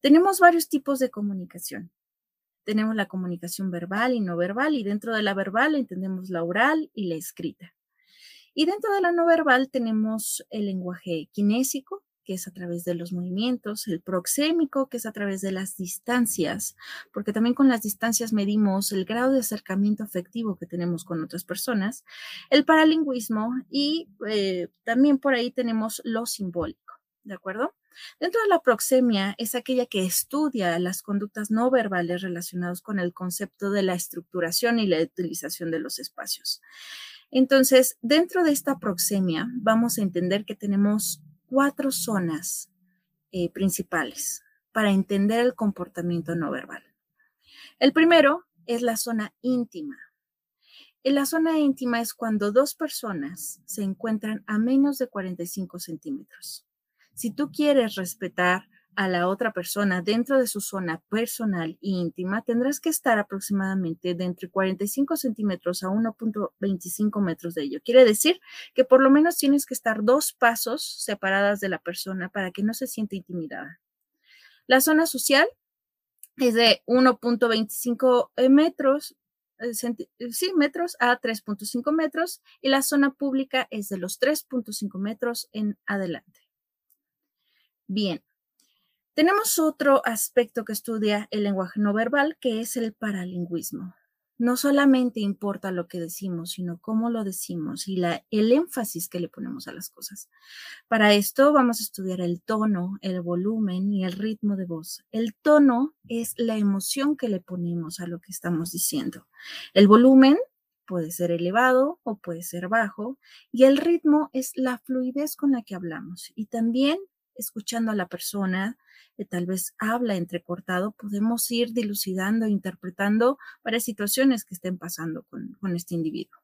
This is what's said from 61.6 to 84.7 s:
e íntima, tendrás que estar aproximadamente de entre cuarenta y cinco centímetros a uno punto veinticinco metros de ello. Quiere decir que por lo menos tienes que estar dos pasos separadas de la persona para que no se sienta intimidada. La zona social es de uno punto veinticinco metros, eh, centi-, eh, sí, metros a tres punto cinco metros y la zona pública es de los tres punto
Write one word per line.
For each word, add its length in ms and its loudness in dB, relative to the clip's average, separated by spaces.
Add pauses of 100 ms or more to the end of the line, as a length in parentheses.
e 80 -6
íntima, 540 -2
tendrás 380 0
que 100 -2
estar 280 2
aproximadamente 960 -2
de 100 -4
entre 260 -6
cuarenta 340 -2
y 40 -4
cinco 280 -2
centímetros 680 -4
a 40 -4
uno 240 0
punto 460 -6
veinticinco 600 -2
metros 340 -2
de 80 -4
ello. 220 -6
Quiere 200 10
decir 360 4 (340)
que 100 4
por 160 8
lo 80 8
menos 300 6
tienes 260 4
que 100 -8
estar 280 -2
dos 300 2
pasos 500 0
separadas 800 0
de 80 -2
la 100 -2
persona 520 -8
para 200 -6
que 140 -4
no 100 0
se 140 -6
sienta 260 -6
intimidada. 640 -10 (840)
La 140 8
zona 260 4
social 400 2 (920)
es 180 2
de 300 4
uno 340 4
punto 300 0
veinticinco 840 0 (180)
metros, 640 4 (440)
eh, 120 -6
centi-, 460 -6
eh, 140 -10
sí, 240 -4
metros 420 0
a 180 2
tres 260 -4
punto 220 -8
cinco 280 -4
metros 500 -2 (180)
y 100 0
la 120 4
zona 300 2
pública 580 -2
es 180 -8
de 100 -6
los 200 -8
tres 240 0
punto 300 -6